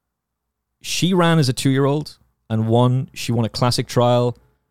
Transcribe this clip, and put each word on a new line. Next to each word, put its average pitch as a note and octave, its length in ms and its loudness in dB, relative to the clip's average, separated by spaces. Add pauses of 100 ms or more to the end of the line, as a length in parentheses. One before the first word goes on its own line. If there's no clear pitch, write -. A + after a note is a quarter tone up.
(800)
she - 340 -2
ran E3 240 2
as C3+ 100 2
a B2+ 40 -2
two-year-old C#3 680 -2 (320)
and A2 180 -2
won. B2 460 2
She - 180 -6
won A#2 120 0
a G#2+ 40 -4
classic B2 380 -2
trial. B2 500 0 (340)